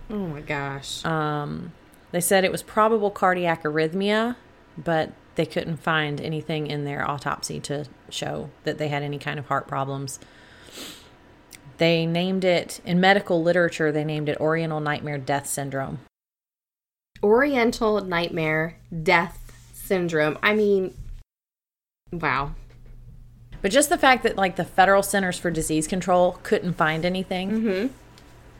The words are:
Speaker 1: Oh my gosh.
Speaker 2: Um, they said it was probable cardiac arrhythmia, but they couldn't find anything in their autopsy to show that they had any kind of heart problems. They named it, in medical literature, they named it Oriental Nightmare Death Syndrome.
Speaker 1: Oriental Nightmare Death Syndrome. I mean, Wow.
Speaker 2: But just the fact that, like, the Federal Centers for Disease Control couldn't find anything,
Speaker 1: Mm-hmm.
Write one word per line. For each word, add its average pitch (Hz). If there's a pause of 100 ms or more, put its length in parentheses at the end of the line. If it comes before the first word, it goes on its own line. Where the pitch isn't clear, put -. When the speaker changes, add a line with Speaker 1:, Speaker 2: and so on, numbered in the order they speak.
Speaker 1:
Oh 202
my 151
gosh. 139
Speaker 2:
Um, 156 (380)
they 175
said 190
it 185
was -
probable 214
cardiac 180
arrhythmia, 196 (420)
but 160 (240)
they 165
couldn't 165
find 151
anything 156
in 147
their 143
autopsy 143
to 143 (240)
show 147 (140)
that 151
they 151
had 143
any 143
kind 143
of 139
heart 139
problems. 139 (1600)
They 165
named 180
it, 175
in 180
medical 190
literature, 170
they 151
named 151
it -
Oriental 160
Nightmare 147
Death 139
Syndrome. 139 (1200)
Speaker 1:
Oriental 233
Nightmare 165 (260)
Death 175 (220)
Syndrome. 160
I 214
mean, 202 (1160)
Wow. 147 (1080)
Speaker 2:
But 196
just 285
the 349
fact 254
that, 226
like, 190
the 175
Federal 196
Centers 196
for 185
Disease 156
Control 180
couldn't 175
find 160
anything, 185
Speaker 1:
Mm-hmm. 220 (720)